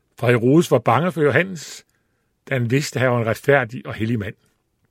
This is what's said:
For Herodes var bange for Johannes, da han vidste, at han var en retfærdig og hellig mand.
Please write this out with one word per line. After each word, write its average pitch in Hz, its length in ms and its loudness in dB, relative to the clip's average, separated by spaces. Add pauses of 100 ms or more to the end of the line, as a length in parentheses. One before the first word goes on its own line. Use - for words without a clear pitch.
(200)
For 117 80 0
Herodes 123 440 4
var 135 80 4
bange 139 320 0
for 165 100 -4
Johannes, 147 640 -2 (640)
da - 40 -2
han 120 180 -2
vidste, 135 280 -2
at - 20 0
han 127 100 2
var 120 80 0
en 113 60 -2
retfærdig 127 640 0
og 131 60 -12
hellig 113 260 -4
mand. 98 160 -10 (560)